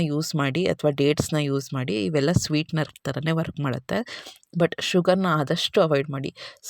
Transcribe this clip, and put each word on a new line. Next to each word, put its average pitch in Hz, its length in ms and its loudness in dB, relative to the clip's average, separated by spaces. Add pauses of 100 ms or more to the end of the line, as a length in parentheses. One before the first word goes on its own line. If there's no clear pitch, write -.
ಯೂಸ್ 151 360 0
ಮಾಡಿ 143 300 0
ಅಥವಾ 160 240 2
ಡೇಟ್ಸ್‌ನ 143 460 2
ಯೂಸ್ 139 380 -2
ಮಾಡಿ. 175 300 -2
ಇವೆಲ್ಲ 156 280 2
ಸ್ವೀಟ್ನರ್ 156 560 0 (160)
ಥರನೇ 147 260 -4
ವರ್ಕ್ 165 300 -2
ಮಾಡುತ್ತೆ. 131 360 -4 (600)
but 165 220 2
ಶುಗರ್ನ 185 460 2
ಆದಷ್ಟು 160 560 2
ಅವಾಯ್ಡ್ 147 280 2
ಮಾಡಿ. 135 240 -6 (360)